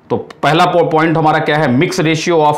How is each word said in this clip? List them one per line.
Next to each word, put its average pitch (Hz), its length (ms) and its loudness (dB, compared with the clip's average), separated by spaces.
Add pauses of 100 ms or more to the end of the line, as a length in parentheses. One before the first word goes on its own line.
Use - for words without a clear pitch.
तो 120 80 -2
पहला 156 480 -2
पॉ-, 175 260 0
point 160 260 0
हमारा 156 220 0
क्या 151 180 -2
है, 131 220 0
mix 180 100 0
ratio 165 440 -2
of 147 240 2